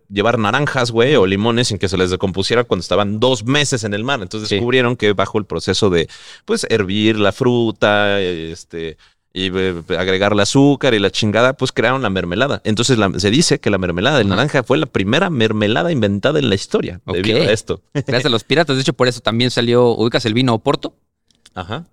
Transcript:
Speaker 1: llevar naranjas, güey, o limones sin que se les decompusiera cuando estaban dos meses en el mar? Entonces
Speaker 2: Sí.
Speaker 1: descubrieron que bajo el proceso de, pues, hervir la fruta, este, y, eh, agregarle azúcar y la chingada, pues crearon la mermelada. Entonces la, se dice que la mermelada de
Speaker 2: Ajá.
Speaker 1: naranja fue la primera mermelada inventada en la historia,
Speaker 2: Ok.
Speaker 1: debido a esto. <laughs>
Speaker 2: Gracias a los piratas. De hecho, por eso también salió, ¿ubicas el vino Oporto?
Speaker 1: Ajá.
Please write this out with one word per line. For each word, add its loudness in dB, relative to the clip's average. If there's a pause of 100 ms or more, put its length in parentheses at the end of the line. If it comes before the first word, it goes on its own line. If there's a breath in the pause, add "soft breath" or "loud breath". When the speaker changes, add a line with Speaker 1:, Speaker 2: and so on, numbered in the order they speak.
Speaker 1:
llevar 0
naranjas, -2
güey, 2
o 4
limones 0
sin -4
que -2
se -4
les 2
decompusiera -2
cuando -4
estaban -2
dos 0
meses -2
en -6
el -4
mar? -4
Entonces -10
Speaker 2:
Sí. -2
Speaker 1:
descubrieron 0
que 0
bajo -2
el -6
proceso -2
de, 2 (380 loud breath)
pues, -4
hervir 0
la 2
fruta, 0
este, -8 (380 soft breath)
y, -4
eh, -2 (160)
agregarle 4
azúcar 4
y 4
la 2
chingada, 2
pues -4
crearon 0
la -2
mermelada. -2
Entonces 0
la, 2
se 2
dice 2
que -4
la 2
mermelada 0
de 4
Speaker 2:
Ajá. 0
Speaker 1:
naranja 0
fue 0
la -2
primera 0
mermelada 0
inventada 0
en 0
la 2
historia, -4
Speaker 2:
Ok. -6
Speaker 1:
debido 0
a 2
esto. -4
<laughs> -16
Speaker 2:
Gracias -2
a 0
los -2
piratas. 0
De 0
hecho, -2
por 0
eso -2
también -2
salió, 2
¿ubicas 0
el 0
vino 2
Oporto? -2 (580)
Speaker 1:
Ajá. -10